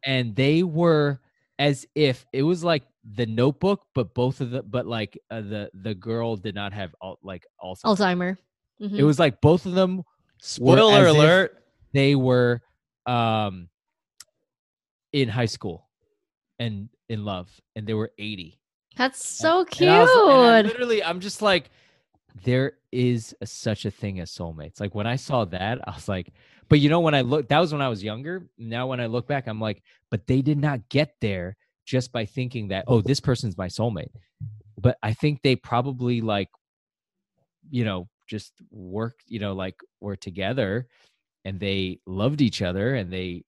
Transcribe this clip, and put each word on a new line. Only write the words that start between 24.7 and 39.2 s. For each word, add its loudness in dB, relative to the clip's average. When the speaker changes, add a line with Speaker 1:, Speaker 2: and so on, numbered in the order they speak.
Speaker 1:
Like, -8
when -4
I -2
saw -2
that, -4
I -12
was -16
like, -6
but, 8
you 4
know, 2
when 2
I 4
look, 0
that 4
was 2
when -4
I -2
was -6
younger. -10
Now, -8
when -6
I -4
look -4
back, -4
I'm -8
like, -6
but -6
they 2
did 0
not -2
get 0
there -6
just -4
by -4
thinking -8
that, -4
"Oh, 4
this 0
person's -4
my -6
soulmate." -6
But 2
I -2
think -2
they 2
probably, -2
like, -2
you -2
know, -6
just -12
worked, -10